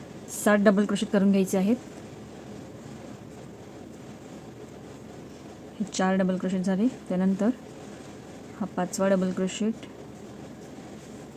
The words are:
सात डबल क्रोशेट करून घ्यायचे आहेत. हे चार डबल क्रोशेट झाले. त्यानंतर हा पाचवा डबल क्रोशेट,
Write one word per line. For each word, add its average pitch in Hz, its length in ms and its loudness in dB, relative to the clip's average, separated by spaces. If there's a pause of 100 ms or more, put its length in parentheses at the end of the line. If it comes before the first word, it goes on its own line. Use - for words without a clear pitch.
(340)
सात 208 240 6
डबल 202 280 8
क्रोशेट 202 260 0
करून 202 200 8
घ्यायचे 190 260 6
आहेत. 196 180 6 (4000)
हे 202 80 0
चार 190 280 2
डबल 185 220 4
क्रोशेट 185 240 0
झाले. 196 260 4 (220)
त्यानंतर 190 400 4 (1120)
हा 202 60 0 (120)
पाचवा 190 320 2
डबल 185 220 6
क्रोशेट, 185 540 0 (1500)